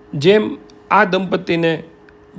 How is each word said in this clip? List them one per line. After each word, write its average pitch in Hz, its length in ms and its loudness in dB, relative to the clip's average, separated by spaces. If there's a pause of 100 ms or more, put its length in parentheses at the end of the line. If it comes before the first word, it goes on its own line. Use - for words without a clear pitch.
(140)
જેમ 208 440 2 (340)
આ 202 140 4
દંપતીને 175 800 -2 (540)